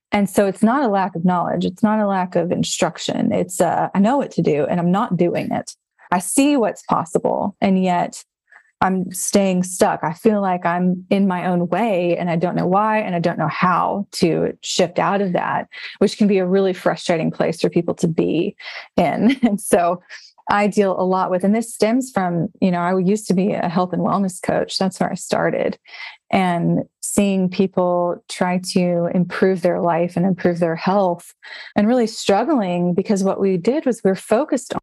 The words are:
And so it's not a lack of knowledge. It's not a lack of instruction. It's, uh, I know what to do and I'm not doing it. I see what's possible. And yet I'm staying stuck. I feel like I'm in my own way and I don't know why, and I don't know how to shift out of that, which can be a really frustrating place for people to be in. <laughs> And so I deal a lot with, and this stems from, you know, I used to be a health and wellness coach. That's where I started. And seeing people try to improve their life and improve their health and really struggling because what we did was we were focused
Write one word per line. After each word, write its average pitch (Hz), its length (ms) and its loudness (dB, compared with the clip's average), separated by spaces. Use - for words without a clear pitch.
And 202 160 2
so 202 180 2
it's 190 160 -2
not 240 200 4
a 240 60 0
lack 196 260 0
of 170 100 -4
knowledge. 180 400 0
It's 185 200 -4
not 214 160 2
a 208 60 0
lack 185 280 -2
of 170 160 0
instruction. - 840 -2
It's, 180 280 -4
uh, 160 340 0
I 185 60 2
know 233 160 4
what - 160 -2
to 170 100 -2
do 147 240 0
and 175 140 -2
I'm 175 100 0
not 190 260 0
doing 170 360 -2
it. - 240 -8
I 180 80 2
see 285 380 2
what's 208 260 0
possible. - 760 -2
And 190 220 4
yet 175 420 -2
I'm 185 300 0
staying 190 500 2
stuck. - 400 0
I 156 120 -2
feel 214 260 2
like 180 240 -2
I'm 180 460 0
in 196 180 2
my 175 180 -2
own 175 220 0
way 175 480 0
and 175 140 -2
I 165 60 0
don't 170 200 0
know 170 100 0
why, 214 320 2
and 190 160 -2
I 170 60 0
don't 170 180 0
know 156 80 -2
how 175 680 0
to 160 500 0
shift 175 360 0
out 185 220 0
of 190 140 -2
that, - 340 -4
which 208 180 0
can 214 100 4
be 196 120 2
a 185 80 0
really 190 260 2
frustrating 165 580 -2
place 165 300 -2
for 175 80 0
people 170 280 0
to 180 120 0
be 175 480 0
in. 185 440 2
<laughs> - 20 4
And 202 180 2
so 175 420 0
I 208 160 2
deal 196 340 2
a 185 40 2
lot 185 260 0
with, 185 140 0
and 202 100 4
this 226 180 -2
stems 247 380 0
from, 175 380 0
you 185 120 4
know, 175 80 0
I 180 180 0
used 202 300 0
to 190 60 2
be 190 180 2
a - 160 -2
health 180 240 -2
and 170 100 -2
wellness 185 400 -2
coach. - 360 -2
That's 190 200 -2
where - 140 -2
I - 20 -6
started. - 640 -2
And 175 520 0
seeing 190 480 0
people 180 800 0
try 180 300 -2
to 175 420 2
improve 185 480 0
their 175 180 0
life 175 360 0
and 175 80 0
improve 175 360 0
their 165 160 0
health 185 580 -2
and 208 140 4
really 240 180 2
struggling 196 880 0
because 190 300 0
what 190 160 -2
we 190 160 2
did 247 280 0
was 240 200 -2
we 190 60 4
were 190 40 2
focused 254 680 -2